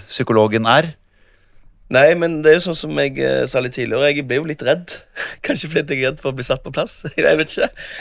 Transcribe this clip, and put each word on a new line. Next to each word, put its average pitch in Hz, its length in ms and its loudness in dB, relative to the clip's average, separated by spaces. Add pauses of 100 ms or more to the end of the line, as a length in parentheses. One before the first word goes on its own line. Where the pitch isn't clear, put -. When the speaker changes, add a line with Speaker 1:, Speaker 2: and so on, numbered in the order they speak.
Speaker 1:
psykologen 113 600 2
er? 151 260 2 (960)
Speaker 2:
Nei, 139 240 6
men 170 280 -2
det 151 100 8
er 170 80 6
jo 175 120 -4
sånn 160 60 -4
som 156 200 -8
jeg, 139 220 -2
eh, 131 280 0
sa 131 120 0
litt 127 140 -4
tidligere, 127 420 0
jeg 143 120 -4
blir 123 100 -2
jo 151 80 0
litt 151 160 -8
redd. 165 320 0 (240)
<laughs> - 260 -10
Kanskje 247 260 -2
fordi 156 260 -2
jeg 131 100 -2
er 131 60 0
redd 147 100 -14
for 139 100 -4
å 131 40 -10
bli 127 80 -6
satt 131 200 -2
på 135 80 -12
plass. - 380 -6
<laughs> - 80 -8
Jeg 160 200 4
vet 156 120 -2
ikke. - 200 -2 (320)